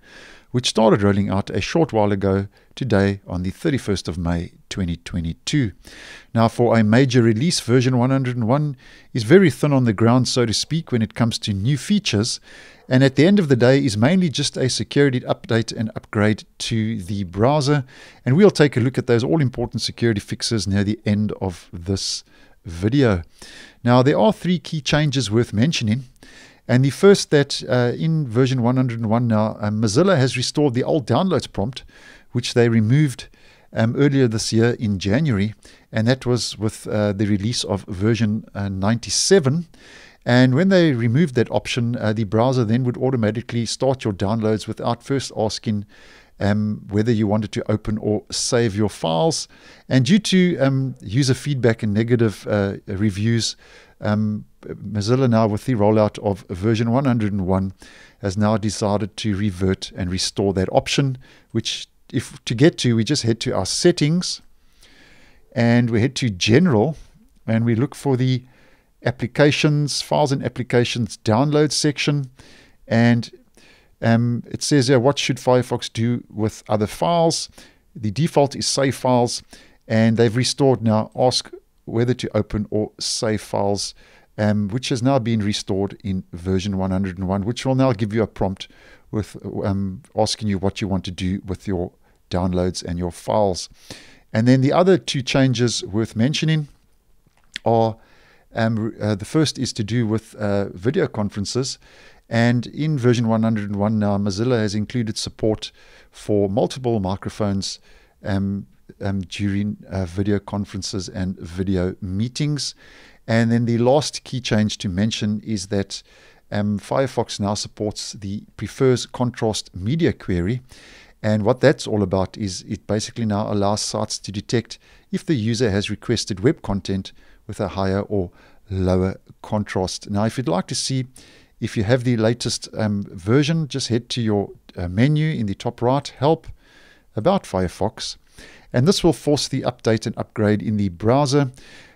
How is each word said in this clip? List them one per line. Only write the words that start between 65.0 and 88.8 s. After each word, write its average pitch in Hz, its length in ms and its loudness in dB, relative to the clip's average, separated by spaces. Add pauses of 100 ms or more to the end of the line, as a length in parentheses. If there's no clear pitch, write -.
and 120 360 4
we 113 140 2
head 123 140 0
to 131 120 -2
General, 120 680 4 (500)
and 113 180 0
we 117 100 2
look 127 200 -2
for 139 220 -2
the 127 260 0 (640)
Applications, 147 1000 0
Files 147 300 0
and - 120 -4
Applications 120 720 -2
Download 143 520 2
section. 143 600 -2 (580)
And, 117 420 2 (720)
um, 117 480 2
it - 140 -8
says 139 240 2
here, 139 100 6
"What 135 220 2
should - 160 -2
Firefox 123 560 0
do 120 360 -2
with 104 400 -6
other 107 200 0
files?" 165 600 0 (460)
The 107 160 -6
default 143 460 0
is 110 100 -4
save 135 300 -2
files, 123 440 0 (460)
and 113 300 4
they've 117 180 4
restored 127 480 2
now, 110 320 0
"Ask 123 340 0 (360)
whether 117 300 -2
to - 220 -6
open 107 340 -2
or 107 280 -2
save 107 420 -4
files," 101 540 -4 (420)
um, 104 320 0
which 120 200 -6
has 127 120 -2
now 135 200 2
been 113 240 0
restored 98 580 -2
in 92 300 -4
version 95 440 -2
one 95 140 -2
hundred 92 280 -2
and 95 100 -4
one, 98 160 0
which 117 200 -6
will 131 120 0
now 131 160 4
give 104 200 -2
you 110 100 2
a 104 40 0
prompt - 400 -4 (460)